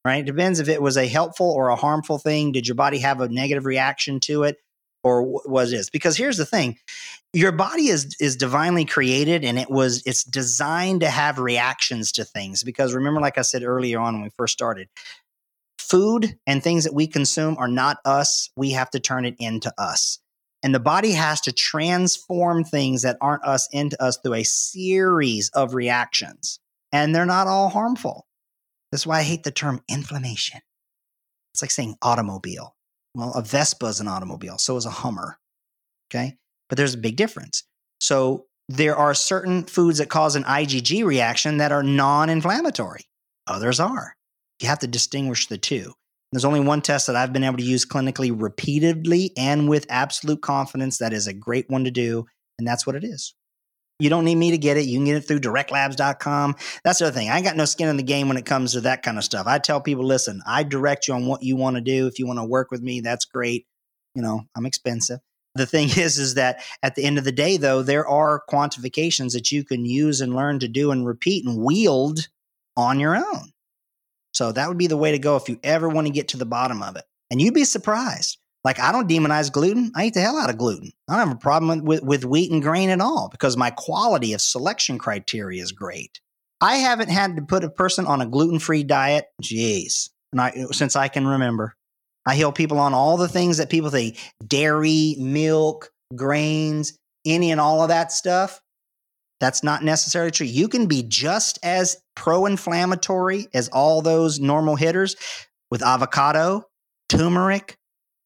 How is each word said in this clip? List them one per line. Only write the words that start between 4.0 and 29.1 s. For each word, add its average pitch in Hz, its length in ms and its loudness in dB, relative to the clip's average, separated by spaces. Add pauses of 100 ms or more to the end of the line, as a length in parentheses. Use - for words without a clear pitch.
to 147 220 0
it? 147 140 0 (440)
Or 123 200 4
w-, 131 240 -2
was 127 260 2
this? 107 180 -4
Because 156 280 0
here's 247 200 0
the 156 80 0
thing, 135 320 -2 (540)
your 180 220 4
body 226 340 0
is, 147 320 0
is 139 160 0
divinely 147 480 2
created, 143 600 2
and 120 120 0
it 127 140 -4
was, 127 340 2
it's - 200 -2
designed 151 760 -2
to 156 80 2
have 143 300 0
reactions 120 760 -2
to 110 120 -4
things. 98 400 -8
Because 127 280 -2
remember, 143 280 0
like 139 160 0
I 131 60 0
said 123 200 -2
earlier 123 360 0
on 117 160 -2
when 104 80 -6
we 110 140 -10
first 117 140 -2
started, 104 380 -6 (880)
food 214 680 2
and 139 160 2
things 170 220 2
that 156 100 -2
we 151 140 2
consume 156 500 0
are 127 120 -2
not 131 340 2
us. 139 540 2
We 139 140 -2
have 131 180 -2
to 131 100 -2
turn 127 240 -2
it 123 160 -4
into 113 380 -4
us. - 420 -2 (440)
And 135 120 2
the 131 60 2
body 185 320 2
has 156 280 0
to 127 120 -4
transform 175 1120 0
things 131 380 0
that 127 180 0
aren't 143 240 0
us 135 260 0
into 143 320 -4
us 127 140 0
through 123 160 -4
a 113 100 -2
series 185 1080 0
of 127 220 0
reactions. - 840 -2 (320)
And 151 240 2
they're 175 100 4
not 185 220 2
all 196 220 2
harmful. 214 580 -4 (640)
That's 139 160 -6
why 160 120 2